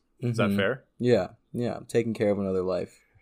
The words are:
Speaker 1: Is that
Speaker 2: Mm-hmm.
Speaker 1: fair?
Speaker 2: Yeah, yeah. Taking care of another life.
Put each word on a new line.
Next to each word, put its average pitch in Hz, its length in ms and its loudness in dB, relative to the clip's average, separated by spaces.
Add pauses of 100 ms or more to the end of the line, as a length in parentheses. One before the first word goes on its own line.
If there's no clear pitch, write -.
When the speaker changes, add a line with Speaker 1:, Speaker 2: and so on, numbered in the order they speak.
(200)
Speaker 1:
Is 120 160 -2
that 101 140 2
Speaker 2:
Mm-hmm. 101 60 0
Speaker 1:
fair? 101 280 0 (160)
Speaker 2:
Yeah, 113 280 4 (240)
yeah. 117 360 -4
Taking 117 260 0
care 104 160 2
of 98 80 0
another 95 240 -2
life. 90 380 -4 (220)